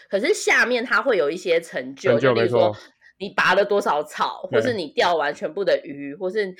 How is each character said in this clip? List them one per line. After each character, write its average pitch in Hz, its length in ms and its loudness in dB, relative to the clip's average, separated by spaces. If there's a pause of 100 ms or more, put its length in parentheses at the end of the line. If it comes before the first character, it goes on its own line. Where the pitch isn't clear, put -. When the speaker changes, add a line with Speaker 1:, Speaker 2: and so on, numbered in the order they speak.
Speaker 1:
可 196 120 0
是 311 120 0
下 269 320 2
面 233 200 0
它 226 180 0
会 240 140 2
有 147 120 2
一 165 80 -4
些 170 240 0
成 139 360 -10
就， - 160 -2
Speaker 2:
成 117 80 4
就， 131 80 4
Speaker 1:
就 123 60 4
例 113 80 2
如 117 40 2
说 113 220 4
Speaker 2:
没 107 40 -2
错。 107 40 -10 (400)
Speaker 1:
你 190 140 -10
拔 165 240 2
了 202 100 4
多 202 160 0
少 151 240 0
草， - 460 -6
Speaker 2:
对。 117 100 2
Speaker 1:
或 - 40 0
是 247 100 0
你 170 140 -6
钓 175 280 2
完 147 180 -2
全 170 180 -8
部 196 120 -4
的 - 200 2
鱼， 143 300 -12
或 185 160 -6
是 196 300 -4